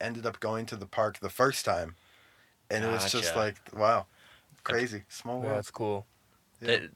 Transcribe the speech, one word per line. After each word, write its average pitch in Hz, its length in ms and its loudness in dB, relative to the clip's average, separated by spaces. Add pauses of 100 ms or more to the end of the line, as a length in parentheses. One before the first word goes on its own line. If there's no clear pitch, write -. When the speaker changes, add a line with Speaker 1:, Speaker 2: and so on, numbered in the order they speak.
Speaker 1:
ended 113 240 -4
up 110 160 -4
going 113 260 -2
to 117 80 -8
the 104 120 -8
park 107 320 0
the 98 100 -4
first 135 340 4
time, 87 320 0 (760)
and 110 140 0
it 113 80 2
was 98 200 0
just 107 220 0
Speaker 2:
Gotcha. - 40 0
Speaker 1:
like, 107 180 2 (180)
wow, 107 340 4 (580)
crazy, 117 420 0
small 120 320 -8
Speaker 3:
Yeah, 120 60 -4
Speaker 1:
world. 107 140 0
Speaker 3:
that's 107 120 -8
cool. 104 340 -4 (540)
Speaker 1:
Yeah. 117 80 -10
Speaker 2:
The, 117 280 2